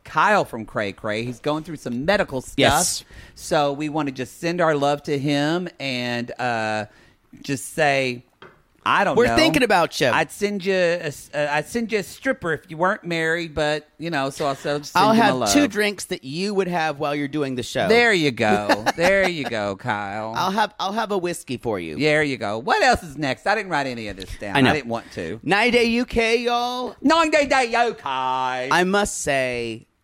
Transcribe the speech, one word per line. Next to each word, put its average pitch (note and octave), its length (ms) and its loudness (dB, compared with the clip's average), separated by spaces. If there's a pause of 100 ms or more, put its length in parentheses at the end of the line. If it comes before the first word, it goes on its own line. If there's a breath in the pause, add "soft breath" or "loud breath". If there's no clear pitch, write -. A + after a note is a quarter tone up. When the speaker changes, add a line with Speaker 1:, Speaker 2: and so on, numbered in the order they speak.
Speaker 1:
Kyle F3 420 4
from A2+ 220 -10
Cray G#2 240 -2
Cray. G#2+ 340 -4
He's B2 140 -10
going D3+ 240 -4
through D#3 140 -12
some B2 280 -6
medical F3+ 360 0
stuff. - 160 -16
Speaker 2:
Yes. C#3+ 460 4 (300 loud breath)
Speaker 1:
So D3 400 0
we D3+ 160 -4
wanna D3 220 -2
just B2+ 280 -8
send E3+ 220 -2
our D#3+ 140 4
love C#3+ 280 0
to C#3+ 140 -2
him D3 500 0 (120)
and, B2 600 -4
uh, A2 460 -2 (560 soft breath)
just - 320 -6
say, C3+ 480 0 (640)
I D#3 200 4
don't D#3+ 100 2
Speaker 2:
We're A#3+ 120 4
Speaker 1:
know. A#3+ 100 4
Speaker 2:
thinking D#4 260 4
about F#3 380 2
you. D3 80 4
Speaker 1:
I'd D3 200 2
send G3+ 360 -4
you G3 80 0
a F3 320 2
s-, - 280 -10
uh, D3 160 -2
I'd D3+ 200 -2
send A3+ 240 -4
you G#3+ 60 2
a F#3 40 -6
stripper B3+ 480 -4
if - 180 -6
you D#3+ 60 -12
weren't F#3 300 0
married, E3 500 -2
but, D3+ 320 -2 (100)
you E3 120 -6
know, C#3 200 -2
so D3+ 160 -4
I'll, C#3 100 0
so - 180 -6
I'll D3 60 -2
just D3 120 -14
send F#3+ 140 4
Speaker 2:
I'll A3 80 6
Speaker 1:
you A3 80 6
my A3+ 40 6
Speaker 2:
have G3+ 120 4
Speaker 1:
love. A2 160 2
Speaker 2:
two D4 160 6
drinks G3+ 380 -2
that - 180 -8
you F3 280 -4
would F#3+ 140 0
have D#3+ 320 -2
while D3 160 -2
you're D3 140 -4
doing C3+ 260 -2
the B2 80 -4
show. A#2 240 -2
Speaker 1:
There A#3 240 6
you E3 200 4
go. G#2+ 580 2
Speaker 2:
<laughs> - 80 -2
Speaker 1:
There F#3+ 320 4
you D#3+ 160 -4
go, G#2 320 -2
Kyle. G#2+ 580 -4
Speaker 2:
I'll F3+ 160 0
have, G#3 300 0
I'll F#3 100 -2
have G#3+ 220 -4
a G#3 40 0
whiskey E3+ 380 -6
for A2 240 -4
you. D#2+ 180 -8
Speaker 1:
There D3+ 260 2
you C#3+ 120 -2
go. G#2+ 220 -4
What A3 260 0
else B3 200 2
is C#3+ 140 -14
next? C#3+ 300 -4
I G3+ 80 2
didn't G3 160 -6
write C#3+ 160 0
any A#2 220 -8
of F#2+ 80 -10
this F#2 200 -14
down. G2+ 200 -4
Speaker 2:
I - 20 4
know. C3 120 6
Speaker 1:
I - 20 2
didn't C3+ 160 -4
want A#2 240 -6
to. F#2+ 300 -8
Speaker 2:
Nine G#3+ 280 2
Day A#3 140 4
U A#3 200 0
K, A#3 380 0
y'all. A#3+ 580 -4
Speaker 1:
Nine D#4+ 300 4
Day D4+ 140 4
Day C4 220 2 (180)
U A3+ 80 -2
K. - 100 -14
Speaker 2:
I C3 800 0
must G3+ 380 0
say, B2 680 -2 (160)